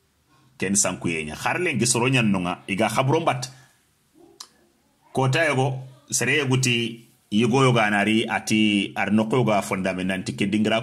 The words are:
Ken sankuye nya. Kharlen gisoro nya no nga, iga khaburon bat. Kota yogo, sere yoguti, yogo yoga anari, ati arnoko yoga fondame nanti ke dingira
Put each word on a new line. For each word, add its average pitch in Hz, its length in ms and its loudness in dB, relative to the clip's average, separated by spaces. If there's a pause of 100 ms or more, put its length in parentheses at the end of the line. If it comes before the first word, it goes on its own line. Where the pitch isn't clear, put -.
(580)
Ken 98 180 -2
sankuye 87 500 -2
nya. 76 100 -10
Kharlen 160 420 -4
gisoro 123 320 0
nya 135 120 0
no 98 180 0
nga, 90 280 -6
iga 101 220 0
khaburon 135 360 0
bat. 131 240 -4 (1600)
Kota 131 320 0
yogo, 139 360 0 (280)
sere 123 280 0
yoguti, 127 720 0 (220)
yogo 117 320 4
yoga 117 220 4
anari, 104 420 2
ati 104 680 2
arnoko 107 420 0
yoga 107 240 2
fondame 92 420 -4
nanti 92 320 -4
ke 104 120 -2
dingira 107 360 0